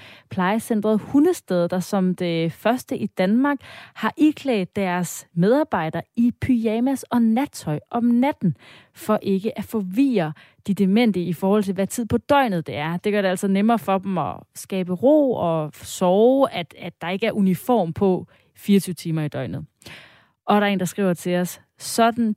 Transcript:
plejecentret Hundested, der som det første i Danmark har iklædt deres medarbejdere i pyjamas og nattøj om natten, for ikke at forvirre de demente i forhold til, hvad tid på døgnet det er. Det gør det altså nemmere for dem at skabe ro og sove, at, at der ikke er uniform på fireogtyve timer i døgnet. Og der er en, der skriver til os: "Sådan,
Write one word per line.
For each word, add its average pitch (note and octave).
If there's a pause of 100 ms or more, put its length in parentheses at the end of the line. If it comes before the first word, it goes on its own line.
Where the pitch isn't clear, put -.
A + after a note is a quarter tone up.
(300)
plejecentret G#3
Hundested, C#4
der F#3
som F#3
det E3
første B3
i -
Danmark B3 (360)
har -
iklædt C4
deres F3+
medarbejdere F#3 (140)
i A#3+ (100)
pyjamas A#3+
og A#3+
nattøj A3+ (120)
om A#3
natten, A#3+ (380)
for -
ikke G3
at G#3
forvirre G3 (340)
de G3+
demente G3
i F3
forhold G3
til, F#3+
hvad F#3+
tid A#3+
på A#3
døgnet A3+
det A#2+
er. D#3+
Det G#3
gør G#3
det F#3+
altså F#3
nemmere G#3
for G3
dem F#3+
at A2+ (200)
skabe F#3
ro C#4
og D#3+
sove, A3+
at, -
at F3
der E3
ikke F#3+
er G#3+
uniform F#3+
på F#3 (280)
fireogtyve G3
timer D#3+
i D3
døgnet. C3+ (840)
Og G#3
der G#3
er G3+
en, F#3+
der F3+
skriver F#3+
til F3+
os: F3+ (180)
"Sådan, A3+